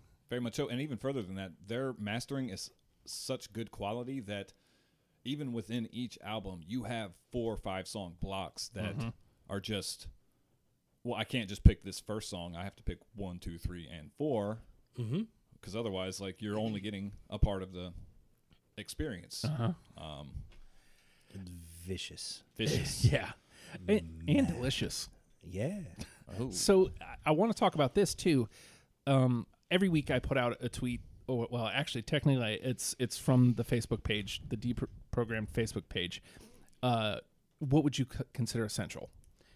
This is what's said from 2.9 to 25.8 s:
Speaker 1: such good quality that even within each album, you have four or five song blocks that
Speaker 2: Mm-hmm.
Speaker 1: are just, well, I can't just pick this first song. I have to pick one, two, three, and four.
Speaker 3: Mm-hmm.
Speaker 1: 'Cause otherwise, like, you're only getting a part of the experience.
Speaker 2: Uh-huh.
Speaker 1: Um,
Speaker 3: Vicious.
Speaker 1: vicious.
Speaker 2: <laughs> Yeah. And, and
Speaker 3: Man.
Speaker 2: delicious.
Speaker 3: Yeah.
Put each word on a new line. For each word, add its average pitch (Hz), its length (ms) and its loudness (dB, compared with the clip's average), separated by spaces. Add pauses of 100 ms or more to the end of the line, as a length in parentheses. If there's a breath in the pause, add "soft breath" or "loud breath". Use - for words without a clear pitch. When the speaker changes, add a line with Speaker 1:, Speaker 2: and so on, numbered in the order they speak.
Speaker 1:
such - 460 -8
good 107 180 -6
quality 120 500 -6
that 101 320 -8 (720)
even 139 280 -4
within 117 400 -2
each 120 300 -8
album, 98 440 -6
you 120 180 -4
have 110 280 -6 (200)
four 113 200 0
or 101 40 -4
five 95 320 -4
song 90 320 -8
blocks 95 500 -4
that 95 260 -4
Speaker 2:
Mm-hmm. 117 120 -2 (420)
Speaker 1:
are 98 100 -2
just, - 480 -4 (960)
well, 120 120 -4
I 107 80 0
can't 113 240 -2
just 101 160 4
pick - 200 8
this 95 160 -8
first 107 300 -6
song. 87 260 -6
I 87 80 -6
have 98 120 -8
to - 60 -20
pick 87 160 -6 (160)
one, 95 240 -8
two, 85 200 -10
three, 87 320 -6
and 76 260 -14
four. 113 440 0 (380)
Speaker 3:
Mm-hmm. 123 240 -2 (380)
Speaker 1:
'Cause 95 160 -10
otherwise, 95 440 -2
like, 95 200 -6
you're 107 180 -2
only 107 220 0
getting 101 320 -4 (180)
a 107 80 -6
part 98 240 4
of 92 100 -10
the 90 200 -8 (840)
experience. - 680 -8
Speaker 2:
Uh-huh. 151 280 0 (240)
Speaker 1:
Um, 73 480 -10 (1400)
Speaker 3:
Vicious. - 580 -8 (140)
Speaker 1:
vicious. - 480 2
Speaker 2:
<laughs> - 80 10
Yeah. 120 180 0 (560 loud breath)
And, 208 140 6 (260)
and - 0 -
Speaker 3:
Man. 262 200 6
Speaker 2:
delicious. - 640 -2 (340)
Speaker 3:
Yeah. 110 360 -2 (600 loud breath)